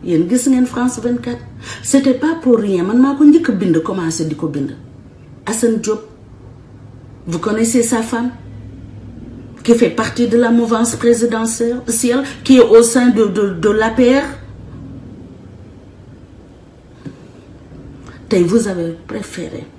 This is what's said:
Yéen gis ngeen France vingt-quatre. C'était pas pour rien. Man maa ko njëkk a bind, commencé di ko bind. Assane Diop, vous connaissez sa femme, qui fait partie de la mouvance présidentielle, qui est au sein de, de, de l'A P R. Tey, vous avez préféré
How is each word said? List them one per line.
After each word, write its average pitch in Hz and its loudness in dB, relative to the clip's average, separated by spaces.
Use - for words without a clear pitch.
Yéen 170 0
gis 247 0
ngeen 254 4
France 247 -4
vingt-quatre. 240 -4
C'était 269 2
pas 311 -2
pour 240 4
rien. 190 -2
Man 220 0
maa 277 2
ko 294 4
njëkk 302 6
a - 0
bind, 175 0
commencé 165 -4
di 151 -6
ko 165 -6
bind. 139 -6
Assane 226 0
Diop, 214 -4
vous 165 -6
connaissez 226 0
sa 233 -2
femme, 233 -4
qui 233 6
fait 233 4
partie 233 -2
de 226 2
la 233 4
mouvance 233 2
présidentielle, 233 0
qui 262 6
est 247 8
au 220 8
sein 247 2
de, 214 2
de, 202 0
de 170 0
l'A 214 2
P 254 4
R. 294 -4
Tey, 185 4
vous 208 2
avez 170 -6
préféré 175 -12